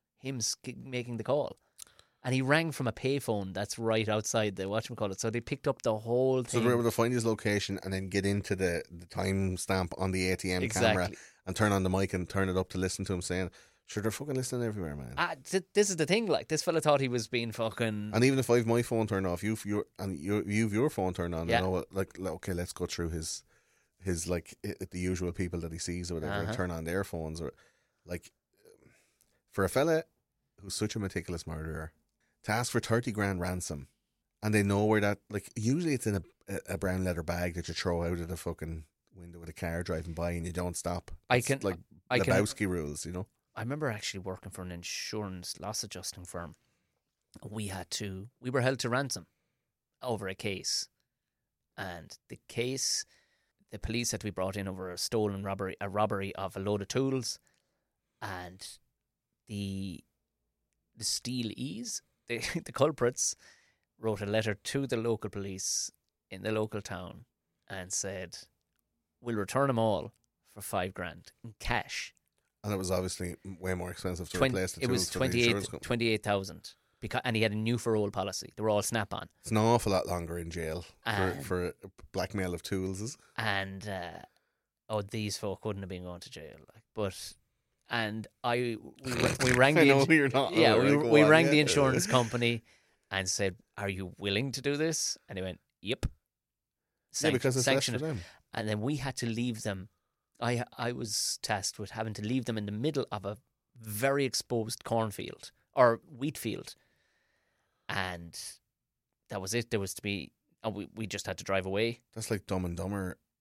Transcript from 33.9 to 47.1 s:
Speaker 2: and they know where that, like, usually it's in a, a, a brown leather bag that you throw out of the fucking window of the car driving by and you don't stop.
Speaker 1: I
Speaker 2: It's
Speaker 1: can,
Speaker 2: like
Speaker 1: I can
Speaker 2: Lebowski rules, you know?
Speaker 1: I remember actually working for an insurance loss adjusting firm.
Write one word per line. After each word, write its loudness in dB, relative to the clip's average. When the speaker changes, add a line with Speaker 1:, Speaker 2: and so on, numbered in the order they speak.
Speaker 2:
and 2
they 6
know 4
where 6
that, 2
like, -6
usually 2
it's -4
in 2
a, -2
a, -6
a -4
brown 0
leather 0
bag -2
that -6
you -6
throw 0
out 0
of -6
the -6
fucking -8
window -18
of -20
the -12
car -4
driving -4
by 0
and -2
you -4
don't -4
stop. -6
Speaker 1:
I 4
Speaker 2:
It's 0
Speaker 1:
can, 0
Speaker 2:
like 0
Speaker 1:
I 2
can 4
Speaker 2:
Lebowski 2
rules, -4
you -8
know? -6
Speaker 1:
I -6
remember -4
actually -6
working -8
for -10
an -8
insurance -8
loss -6
adjusting -10
firm. -10